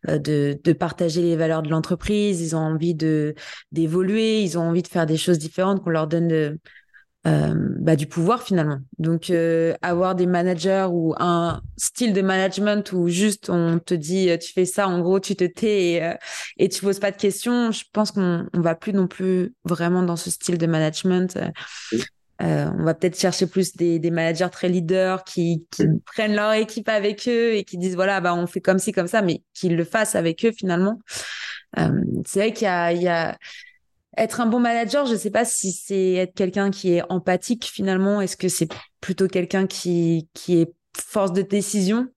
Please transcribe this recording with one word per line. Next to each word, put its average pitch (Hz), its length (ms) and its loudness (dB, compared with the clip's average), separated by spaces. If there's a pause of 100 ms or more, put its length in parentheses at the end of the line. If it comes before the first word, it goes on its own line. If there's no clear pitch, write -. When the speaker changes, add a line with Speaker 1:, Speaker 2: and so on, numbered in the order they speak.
Speaker 1:
euh, 156 120 0
de, 143 440 0
de 170 80 4
partager 165 500 0
les 170 140 2
valeurs 160 280 0
de 151 60 -6
l'entreprise, 180 720 0
ils 160 140 -4
ont 160 40 0
envie 156 360 0
de, 151 380 0 (400)
d'évoluer, 190 680 2
ils 170 160 0
ont 170 40 0
envie 170 220 2
de - 40 -8
faire 170 180 0
des 160 120 0
choses 170 220 2
différentes, 185 440 0
qu'on 170 60 -2
leur 160 180 0
donne 170 220 2
de, 156 280 0 (720)
euh, 151 260 4 (260)
bah, 160 180 4
du 151 100 -4
pouvoir, 190 360 0
finalement. 151 340 0 (200)
Donc, 165 320 -2
euh, 165 520 2
avoir 180 340 0
des 180 100 2
managers 185 640 2
ou 165 300 0
un 170 400 0 (160)
style - 380 -2
de 196 80 2
management 190 720 0
où 175 160 2
juste 196 400 0
on 170 300 2
te 175 140 -2
dit, 180 360 0
euh, 170 80 2
tu - 160 -12
fais 185 100 2
ça, 196 240 0
en 180 140 0
gros, 190 180 2
tu 190 160 -2
te 185 80 0
tais 185 480 2
et, 165 140 0
euh, 165 80 -2 (440)
et 196 120 2
tu - 120 -6
poses 196 180 0
pas 196 120 0
de 196 60 -16
questions, 233 560 0
je - 180 -8
pense 214 200 -2
qu'on, 175 420 0
on 170 80 2
va 165 140 2
plus - 180 -6
non 190 140 2
plus 185 460 -2 (120)
vraiment 175 380 0
dans 170 120 0
ce 165 160 -8
style - 260 -2
de 165 100 0
management. 175 680 0
Euh, - 140 -4 (420)
Speaker 2:
Oui. 226 120 0 (380)
Speaker 1:
euh, 151 240 0 (140)
on 160 60 0
va 160 80 2
peut-être 170 260 -2
chercher 185 280 0
plus 185 280 -2
des, 170 240 0
des 165 120 0
managers 165 380 0
très - 200 -2
leaders 185 560 0
qui, 170 460 -2
qui - 120 0
Speaker 2:
Oui. 156 220 4
Speaker 1:
prennent 214 320 -2
leur 214 160 2
équipe 220 340 -2
avec 208 400 0
eux 233 260 2
et 202 120 -2
qui 180 120 -10
disent, 180 180 -2
voilà, 190 260 2
bah, 175 120 2
on 175 140 0
fait 180 140 -6
comme 190 180 4
ci, 202 140 -2
comme 180 140 0
ça, 220 140 2
mais 175 200 0 (120)
qu'ils 170 220 0
le 170 80 2
fassent 214 320 -2
avec 165 300 0
eux, 226 80 4
finalement. 190 460 0 (800)
Euh, - 120 2 (360)
c'est - 140 -2
vrai 220 140 2
qu'il 220 100 -4
y 208 40 2
a, 170 260 2
il 175 80 0
y 180 80 2
a, 165 280 0 (800)
être 226 240 0
un 226 60 2
bon 240 120 2
manager, 233 460 0
je 233 100 0
sais 208 140 -4
pas 220 160 2
si 190 260 -4
c'est 185 440 0
être 180 180 -2
quelqu'un 196 380 0
qui 190 220 -2
est 170 160 2
empathique, 185 560 -2
finalement. 196 560 0
Est-ce 180 140 -4
que 185 140 -2
c'est 165 180 -2 (320)
plutôt 190 280 -2
quelqu'un 185 380 0
qui, 170 680 0
qui 175 260 2
est 165 140 2 (240)
force 180 340 -2
de 190 100 0
décision ? 202 760 0